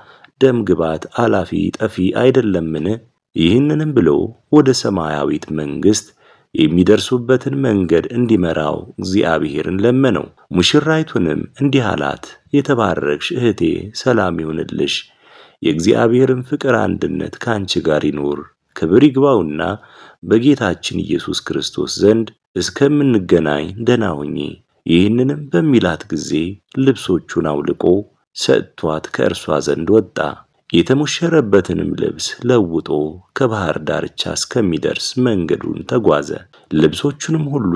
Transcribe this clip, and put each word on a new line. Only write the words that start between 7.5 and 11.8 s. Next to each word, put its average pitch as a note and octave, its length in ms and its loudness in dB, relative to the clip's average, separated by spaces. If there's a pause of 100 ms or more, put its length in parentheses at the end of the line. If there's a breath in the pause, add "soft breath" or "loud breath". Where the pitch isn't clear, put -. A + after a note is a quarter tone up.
መንገድ F#2 520 2
እንዲመራው F2 640 0 (180)
እግዚአብሔርን E2 840 -2
ለመነው። B2 440 2 (260 soft breath)
ሙሽራይቱንም B2 920 0 (160)
እንዲህ C3+ 280 2